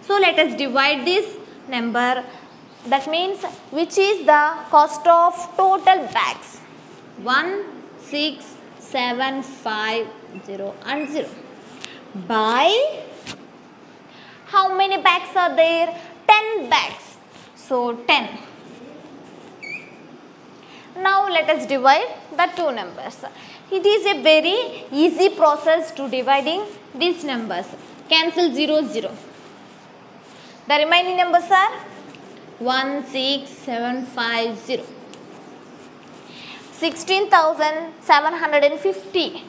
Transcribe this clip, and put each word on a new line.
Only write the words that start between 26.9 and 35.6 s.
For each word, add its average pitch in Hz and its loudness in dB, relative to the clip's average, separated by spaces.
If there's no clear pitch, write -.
these 339 -2
numbers. 226 -6
Cancel 320 2
zero, 302 2
zero. 214 -6
The 285 4
remaining 349 2
numbers 349 2
are 392 4
one 262 -2
six 277 -4
seven 247 -6
five 233 -4
zero. - -6